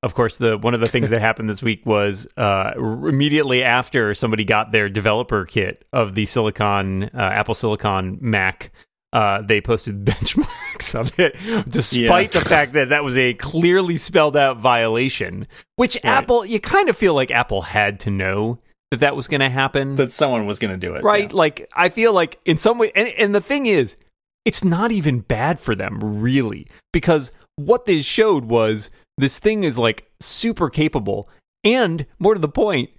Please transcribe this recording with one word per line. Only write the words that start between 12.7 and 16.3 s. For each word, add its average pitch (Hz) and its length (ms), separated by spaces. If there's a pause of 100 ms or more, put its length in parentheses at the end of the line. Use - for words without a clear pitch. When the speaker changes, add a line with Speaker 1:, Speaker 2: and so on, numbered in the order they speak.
Speaker 1:
that 135 160
that 147 140
was 131 140
a 123 160
clearly 170 640
spelled 151 400
out 135 200
violation, 113 920 (280)
which 247 200
Speaker 2:
Right. - 100
Speaker 1:
Apple, 240 400